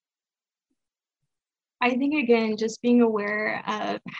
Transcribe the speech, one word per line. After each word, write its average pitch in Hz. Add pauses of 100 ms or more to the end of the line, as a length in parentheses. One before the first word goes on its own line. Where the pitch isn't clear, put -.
(1800)
I 247
think, 277
again, 226
just 220
being 240
aware 214
of 214 (200)